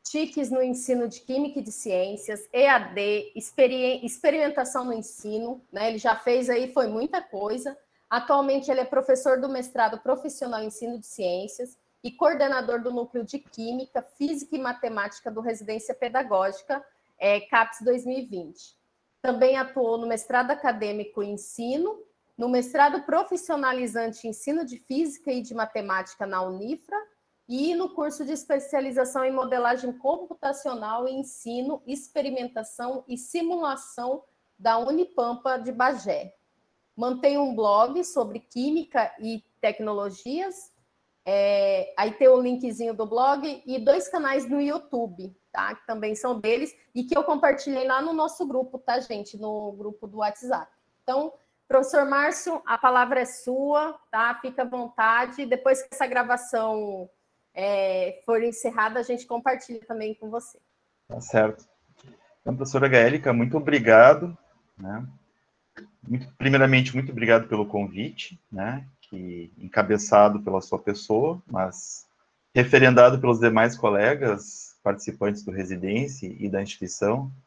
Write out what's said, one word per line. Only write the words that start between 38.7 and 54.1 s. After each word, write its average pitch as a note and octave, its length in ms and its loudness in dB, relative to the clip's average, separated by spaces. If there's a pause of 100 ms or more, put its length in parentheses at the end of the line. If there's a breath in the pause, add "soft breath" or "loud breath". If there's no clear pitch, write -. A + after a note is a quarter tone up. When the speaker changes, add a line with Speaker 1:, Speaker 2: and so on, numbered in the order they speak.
Speaker 1:
e A3 240 -10 (160)
tecnologias, G#3+ 1120 -6 (580)
é, G3 680 2
aí G#3+ 140 0
tem C4 180 8
o B3+ 100 10
linkzinho B3 540 -4
do G#3+ 120 -4
blog C4+ 600 0
e B3+ 140 -6
dois C#4+ 280 4
canais C4+ 420 -2
no C#4+ 120 0
YouTube, A#3 760 -6 (160)
tá? G3 240 -4
Que - 100 -20
também G#3+ 300 -6
são A#3+ 240 -6
deles A#3+ 340 -2 (220)
e B3 80 -4
que C#4+ 140 0
eu C#4 40 4
compartilhei C#4+ 640 0
lá C4 160 2
no D#4+ 120 -4
nosso D#4 340 -2
grupo, B3+ 320 -6
tá, A#3+ 220 -2
gente? G#3 340 -12
No G#3+ 380 -8
grupo G#3 340 -14
do G#3 120 -14
WhatsApp. G#3 520 -4 (320)
Então, C#4+ 300 -2 (340 soft breath)
professor C4+ 380 4
Márcio, C#4+ 600 0
a A3+ 120 0
palavra B3+ 420 4
é B3 60 0
sua, C#4+ 760 -2 (100)
tá? A#3 260 0